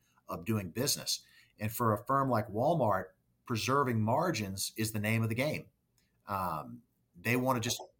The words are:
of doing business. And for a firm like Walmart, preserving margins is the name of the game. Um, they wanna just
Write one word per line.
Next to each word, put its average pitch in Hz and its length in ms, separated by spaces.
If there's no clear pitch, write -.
of 87 180
doing 101 260
business. - 480
And 107 120
for 113 220
a 104 120
firm 135 220
like 113 200
Walmart, 110 580
preserving 127 560
margins 110 720
is 110 160
the 110 80
name 110 220
of 113 80
the 113 60
game. 123 300
Um, 92 520
they 117 140
wanna 127 240
just 113 200